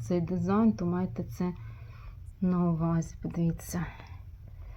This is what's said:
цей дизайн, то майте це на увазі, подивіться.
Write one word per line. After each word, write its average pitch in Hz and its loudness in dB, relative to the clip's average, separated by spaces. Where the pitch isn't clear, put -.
цей 175 4
дизайн, 185 4
то 185 -2
майте 180 0
це 180 -2
на 175 6
увазі, 165 2
подивіться. 165 0